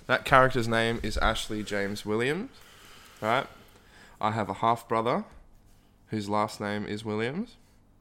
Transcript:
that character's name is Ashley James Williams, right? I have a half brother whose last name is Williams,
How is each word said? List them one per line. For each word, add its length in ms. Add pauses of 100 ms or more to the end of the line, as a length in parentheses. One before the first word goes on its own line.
that 200
character's 420
name 340
is 160
Ashley 460
James 420
Williams, 460 (680)
right? 280 (760)
I 80
have 180
a 80
half 320
brother 360 (840)
whose 200
last 320
name 240
is 180
Williams, 520 (460)